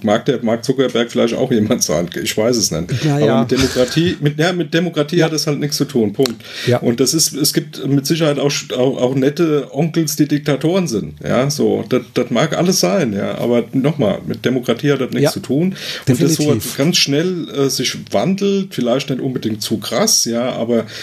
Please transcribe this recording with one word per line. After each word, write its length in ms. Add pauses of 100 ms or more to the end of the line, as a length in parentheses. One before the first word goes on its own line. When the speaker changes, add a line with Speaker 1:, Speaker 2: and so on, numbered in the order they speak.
Speaker 1:
mag 220
der, 180
Mark 200
Zuckerberg 460
vielleicht 240
auch 160
jemand 320
sein. 260 (140)
Ich 140
weiß 220
es 120
nicht. 220 (100)
Speaker 2:
Na 140
Speaker 1:
Aber 100
Speaker 2:
ja. 140
Speaker 1:
mit 100
Demokratie, 720
mit, 180
ja, 140
mit 200
Demokratie 440
Speaker 2:
Ja. 100
Speaker 1:
hat 60
es 160
halt 100
nichts 200
zu 60
tun. 280
Punkt. 240 (320)
Speaker 2:
Ja. 100
Speaker 1:
Und 220
das 120
ist, 200
es 200
gibt 360
mit 180
Sicherheit 320
auch, 140 (260)
auch, 240
auch 140
nette 580
Onkels, 400
die 140
Diktatoren 580
sind. 280 (100)
Ja, 260
so, 380
das, 140 (120)
das 160
mag 260
alles 220
sein. 360
Ja, 240
aber 340
nochmal, 520
mit 200
Demokratie 480
hat 80
das 100
nichts 140
Speaker 2:
Ja. 80
Speaker 1:
zu 80
tun. 340 (320)
Und 140
das 160
so 80
Speaker 2:
Definitiv. 320
Speaker 1:
ganz 220
schnell, 520
äh, 180
sich 300 (140)
wandelt, 640
vielleicht 340
nicht 100
unbedingt 400
zu 180
krass, 460
ja, 280
aber 340 (160)